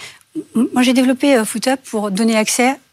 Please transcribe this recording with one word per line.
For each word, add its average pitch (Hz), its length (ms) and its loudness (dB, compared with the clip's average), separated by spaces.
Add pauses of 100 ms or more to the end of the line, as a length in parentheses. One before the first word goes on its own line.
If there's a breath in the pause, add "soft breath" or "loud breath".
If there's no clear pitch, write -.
(560 loud breath)
M-, 233 180 0
moi, 247 100 2
j'ai 254 100 2
développé, 262 420 2
euh, 220 100 2
Foot - 220 -6
Up 262 120 0 (100)
pour 208 220 -4
donner 226 240 0
accès 240 400 0 (180)